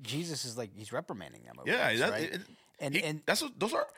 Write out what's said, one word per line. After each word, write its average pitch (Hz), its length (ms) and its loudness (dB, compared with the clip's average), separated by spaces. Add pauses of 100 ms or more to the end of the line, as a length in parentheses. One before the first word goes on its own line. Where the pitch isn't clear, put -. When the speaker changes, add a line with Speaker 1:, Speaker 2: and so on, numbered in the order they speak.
Speaker 1:
Jesus 139 440 -2
is, 117 120 -6
like, 107 160 -4
he's 107 200 -10
reprimanding 90 500 -6
them 60 160 -16
over 143 100 -2
Speaker 2:
Yeah, 156 220 4
Speaker 1:
this, 113 80 4
Speaker 2:
that, 160 120 6
Speaker 1:
right? 107 120 0
Speaker 2:
it, - 120 -2
it, 185 60 -6 (380)
Speaker 1:
And, 143 160 0
Speaker 2:
he, 196 80 4
Speaker 1:
and 156 220 -2
Speaker 2:
that's, 202 180 4 (140)
those 220 160 2
are, 587 120 2 (120)